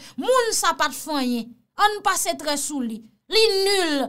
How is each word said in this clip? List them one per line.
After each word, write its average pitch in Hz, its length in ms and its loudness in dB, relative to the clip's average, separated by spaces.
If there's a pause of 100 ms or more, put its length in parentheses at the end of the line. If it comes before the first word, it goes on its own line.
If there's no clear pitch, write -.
(200)
moun 466 360 2
sa 339 200 2
pa 302 160 0
t - 60 -12
fanyen. 247 500 -2 (320)
Ann 415 240 2
pase 370 320 0
trè 294 240 -4
sou 285 240 -4
li. 220 160 -6 (320)
Li 440 120 4 (200)
nil. 359 460 2